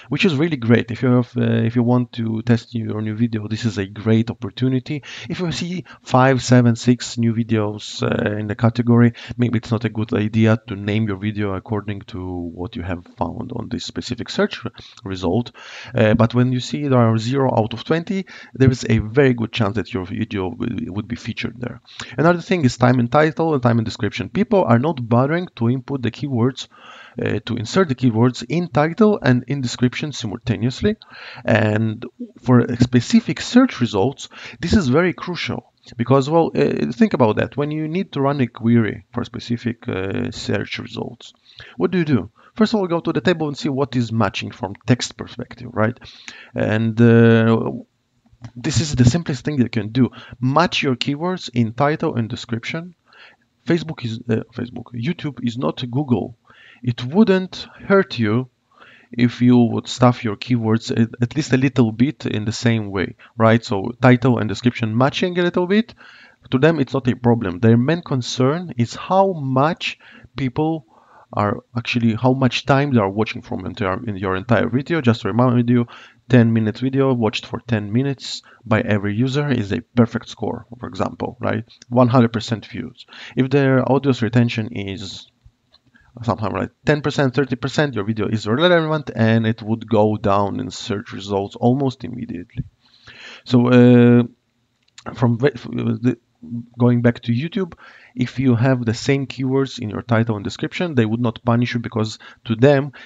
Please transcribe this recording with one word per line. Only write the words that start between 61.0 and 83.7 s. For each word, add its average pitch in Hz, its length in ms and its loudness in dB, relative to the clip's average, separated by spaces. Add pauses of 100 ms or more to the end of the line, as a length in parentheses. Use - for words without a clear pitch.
at 120 160 -4
least - 160 -4
a 139 60 4
little 131 340 2
bit 117 360 -2
in 107 180 -6
the 104 60 -2
same 110 400 -2
way, 95 240 -4 (220)
right? 113 280 4
So 101 260 -4 (120)
title 123 340 4
and 107 100 -2
description 110 480 -2
matching 170 440 0
a 175 40 2
little 180 220 0
bit, 208 300 0 (560)
to 127 80 2
them, 156 200 4
it's 135 140 -2
not 135 140 -4
a 110 80 2
problem. 107 440 0
Their 113 160 6
main 151 280 2
concern 143 760 -2
is 117 160 -2
how 196 400 2
much 135 640 0 (380)
people 156 500 -4 (480)
are 104 240 0 (180)
actually, 117 380 0
how 127 200 2
much 131 340 0
time 139 260 2
they 117 80 4
are 98 80 2
watching 107 320 -4
from 95 240 -10
entire, 95 420 -4
in 104 80 -4
your 95 200 -4
entire 98 340 0
video. 147 320 -2
Just 117 220 0
to - 40 -4
remind 120 420 2
you, 120 160 2 (440)
ten 117 240 6
minutes 110 260 0
video 135 340 0
watched 113 320 -2
for - 220 -12
ten 104 240 -2
minutes 135 500 -4 (240)
by 107 140 2
every 101 340 0
user 135 360 0
is 104 240 -2
a 98 80 -4
perfect - 480 0
score, - 360 -10 (140)
for - 80 -10
example, - 540 -6
right? 107 240 -4 (240)
One 123 180 4
hundred 117 240 4
percent 104 340 -4
views. - 400 -14 (300)
If 131 140 0
their 135 420 2